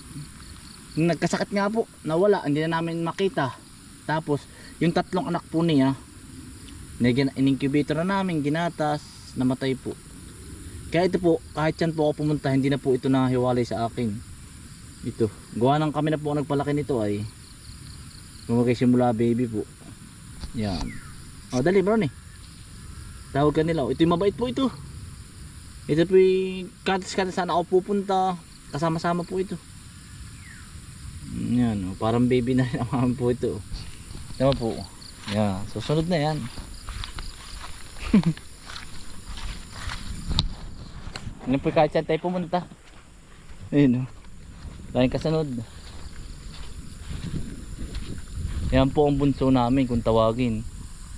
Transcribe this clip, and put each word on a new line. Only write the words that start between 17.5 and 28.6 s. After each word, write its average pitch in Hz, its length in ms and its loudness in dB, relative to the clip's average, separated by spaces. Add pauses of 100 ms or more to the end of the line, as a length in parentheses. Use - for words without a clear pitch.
lumaki 120 240 4
simula 123 400 6
baby 117 320 4
po. 113 220 -2 (880)
Yan. 98 320 -2 (640)
O, 127 80 2
dali, 180 240 6
Brownie. 202 240 4 (1300)
Tawag 147 180 4
ka 156 80 4
nila. 160 240 2
Ito 131 160 0
yung 165 160 8
mabait 202 160 4
po 240 160 -2
ito. 254 240 2 (1120)
Ito 160 240 4
po 185 80 6
yung 185 640 4
katas-katas 190 560 -2
saan 175 160 0
ako 175 300 4
pupunta. 190 580 0 (320)